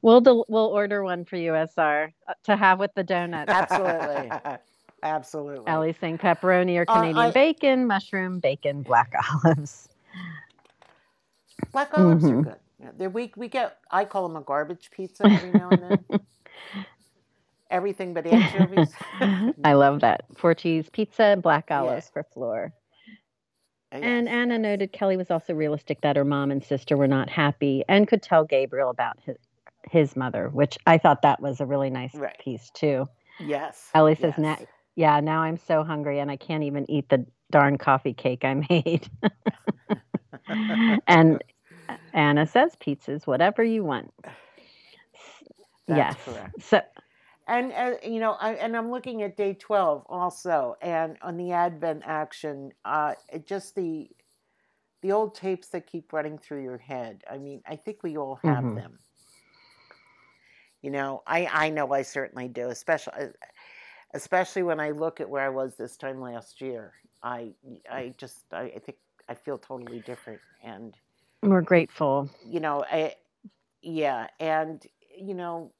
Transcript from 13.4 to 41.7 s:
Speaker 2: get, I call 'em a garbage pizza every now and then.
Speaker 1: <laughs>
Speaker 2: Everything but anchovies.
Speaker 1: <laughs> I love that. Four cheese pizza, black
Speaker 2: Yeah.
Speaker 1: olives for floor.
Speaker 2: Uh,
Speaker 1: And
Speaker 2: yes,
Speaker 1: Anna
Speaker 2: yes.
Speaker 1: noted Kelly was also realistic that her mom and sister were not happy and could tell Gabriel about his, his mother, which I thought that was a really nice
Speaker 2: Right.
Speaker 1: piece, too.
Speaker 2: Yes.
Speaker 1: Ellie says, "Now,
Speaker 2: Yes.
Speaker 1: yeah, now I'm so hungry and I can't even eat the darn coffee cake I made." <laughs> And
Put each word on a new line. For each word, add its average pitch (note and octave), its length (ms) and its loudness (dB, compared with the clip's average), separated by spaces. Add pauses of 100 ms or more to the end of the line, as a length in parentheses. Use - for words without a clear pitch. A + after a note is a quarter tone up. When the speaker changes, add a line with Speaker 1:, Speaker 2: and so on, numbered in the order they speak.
Speaker 2:
get, - 280 -6 (140)
I G3 140 2
call G3 240 -4
'em D#3+ 80 -8
a D3 40 -10
garbage D3 500 -4
pizza F#3+ 400 4
every F3+ 200 2
now F#3 200 4
and F3+ 120 4
then. G3 360 -2 (1400)
Speaker 1:
<laughs> - 160 -20
Speaker 2:
Everything F#3 420 -4
but E3 140 -4
anchovies. F#3 640 4 (300)
Speaker 1:
<laughs> G3+ 320 2 (120)
I D3 80 8
love C#3 280 6
that. - 240 2 (100)
Four E3 200 4
cheese D#3+ 360 -2
pizza, G#3 500 2
black D#3+ 360 2
Speaker 2:
Yeah. - 20 0
Speaker 1:
olives C3 300 -4
for D3 140 -8
floor. A#2 480 -8 (1200)
Speaker 2:
Uh, - 80 -12
Speaker 1:
And A#3+ 260 0
Speaker 2:
yes, - 20 -4
Speaker 1:
Anna A#3+ 260 0
Speaker 2:
yes. A3+ 40 -2
Speaker 1:
noted G3+ 340 -2
Kelly F#3+ 240 0
was F#3 140 -6
also E3+ 240 -2
realistic D3+ 460 -4
that C#3+ 160 2
her C#3 80 4
mom C#3 260 0
and C#3 120 -4
sister C#3+ 340 -2
were C#3 100 4
not C3+ 220 2
happy C#3+ 600 0
and G3+ 180 6
could G#3+ 160 0
tell D#3+ 220 4
Gabriel C3+ 460 0
about A#2 340 -4
his, - 120 -10 (520)
his D#3 260 4
mother, B2 340 -4
which B2 280 0 (100)
I E3 120 8
thought D3+ 240 4
that C#3+ 180 4
was C3+ 200 -4
a C#3 40 -2
really C#3 260 -2
nice B2+ 220 -8
Speaker 2:
Right. C#3+ 260 -10
Speaker 1:
piece, A#2 320 -12
too. C#3 360 0 (320)
Speaker 2:
Yes. D3 560 -8
Speaker 1:
Ellie D#3 200 8
says, D#3 220 0
"Now, D#3 220 0
Speaker 2:
Yes. A2+ 80 -18 (280)
Speaker 1:
yeah, D3+ 260 4
now D#3 200 0
I'm D#3+ 160 -2
so D#3 260 0
hungry D3 360 -4
and C#3+ 120 -4
I C#3+ 60 -6
can't D#3 260 -4
even C#3+ 280 -4
eat C#3+ 180 -2
the B2+ 160 2 (260)
darn C#3+ 260 4
coffee C3 360 0
cake B2+ 320 -4
I C3+ 100 2
made." E3 520 0 (160)
<laughs> G#3+ 60 4 (1800)
And D#3+ 360 8 (720)